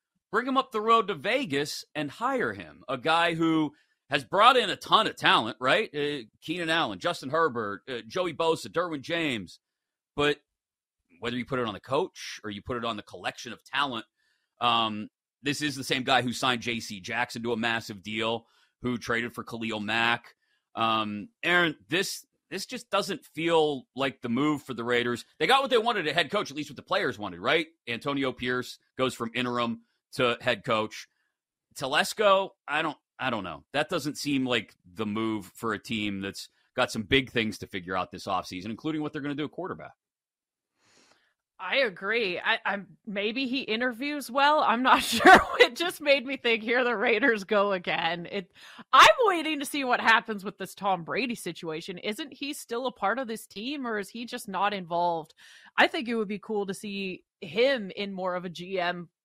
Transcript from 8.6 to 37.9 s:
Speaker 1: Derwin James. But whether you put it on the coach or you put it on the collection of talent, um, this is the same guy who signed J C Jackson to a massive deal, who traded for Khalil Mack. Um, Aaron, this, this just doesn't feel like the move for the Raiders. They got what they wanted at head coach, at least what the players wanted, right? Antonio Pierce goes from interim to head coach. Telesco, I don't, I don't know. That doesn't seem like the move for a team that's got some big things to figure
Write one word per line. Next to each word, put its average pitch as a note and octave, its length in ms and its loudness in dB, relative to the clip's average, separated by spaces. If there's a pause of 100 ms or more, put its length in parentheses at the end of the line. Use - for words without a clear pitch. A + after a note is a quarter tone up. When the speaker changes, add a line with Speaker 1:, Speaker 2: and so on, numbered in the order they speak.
Speaker 1:
Derwin D#3+ 340 -4
James. C#3+ 580 -4 (560)
But D3 220 2 (840)
whether A#2+ 180 -4
you A#2+ 80 -4
put C3 120 -4
it B2 100 -2
on G#2+ 60 -4
the F2+ 60 -12
coach - 640 -4
or G#2+ 80 -8
you G2+ 100 -10
put B2 160 -6
it A#2 80 -6
on A2+ 120 -4
the G2+ 60 -12
collection A2 500 -10
of G2 100 -18
talent, C3 420 -4 (560)
um, A2+ 480 0 (320)
this C#3+ 200 -4
is D3 140 -2
the C3 80 -8
same C3 200 -2
guy B2+ 180 4
who A#2+ 100 -2
signed B2 300 0
J A#2 180 -4
C G#2+ 200 -12
Jackson A2+ 440 -6
to A#2+ 100 -2
a A2+ 40 0
massive A2+ 460 -4
deal, A2 420 -4 (360)
who B2 160 -2
traded A#2 360 -4
for A#2 100 -10
Khalil A2+ 360 -6
Mack. A#2 560 0 (400)
Um, G#2+ 540 0 (120)
Aaron, E3+ 340 2 (140)
this, F3+ 360 -2 (260)
this F#3+ 140 -8
just - 240 -12
doesn't G3 440 -2
feel D#3 600 2
like C3+ 260 -2
the B2 80 -4
move C#3 340 0
for C3 100 -10
the A#2 100 -6
Raiders. A#2+ 420 0 (140)
They D#3+ 80 2
got C4 140 6
what C#4 80 -4
they B3+ 80 4
wanted G#3+ 300 0
at D3 80 -2
head D#3+ 140 2
coach, G3 220 -4
at C3+ 60 -12
least D3 120 -8
what C3+ 80 -16
the - 40 -14
players E3+ 360 -2
wanted, F#2+ 220 -8
right? D3+ 280 2 (200)
Antonio C3 440 -2
Pierce B2 480 -4 (180)
goes C3 160 0
from A2+ 200 -6
interim A#2+ 480 -2 (320)
to A#2+ 260 2
head A#2 240 0
coach. A2 440 -2 (680)
Telesco, F#3+ 760 2 (180)
I D3 140 0
don't, D#3 160 -4 (220)
I C3 100 -4
don't A2 140 -2
know. D#2 200 -10 (100)
That D3+ 160 0
doesn't D3 280 -2
seem C3+ 280 0
like A#2+ 300 -2 (180)
the G#2+ 120 -6
move G#2+ 500 -4
for A2+ 180 -6
a G2+ 60 -4
team G#2 420 -4
that's G2 280 -8 (260)
got B2+ 160 0
some A2+ 120 -4
big C3 280 0
things G#2+ 280 -2
to - 80 -12
figure F#2 280 -8